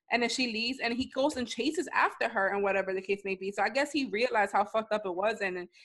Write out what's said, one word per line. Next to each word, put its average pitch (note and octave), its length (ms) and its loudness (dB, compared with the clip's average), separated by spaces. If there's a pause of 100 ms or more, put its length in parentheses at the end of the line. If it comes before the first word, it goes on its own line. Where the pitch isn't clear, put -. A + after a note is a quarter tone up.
(120)
And A#3 100 2
then A#3 80 4
she A#3+ 220 0
leaves, A#3 280 -2
and A#3 140 0
he B3 160 -2
goes C4+ 260 0
and B3 120 -2
chases C#4+ 440 -2
after C#4 360 2
her G3+ 260 2
and G3+ 80 0
whatever F#3+ 300 2
the F#3+ 80 -2
case G3+ 240 -2
may F#3+ 120 -2
be. F#3+ 140 -6
So G3+ 120 -2
I G#3+ 80 2
guess C#4 200 0
he C#4 140 0
realized G#3+ 480 2
how G#3 120 4
fucked G#3+ 280 -2
up G#3+ 140 2
it F3+ 80 -2
was, G#3 260 0
and, F#3 160 -2
and F3 120 -8 (160)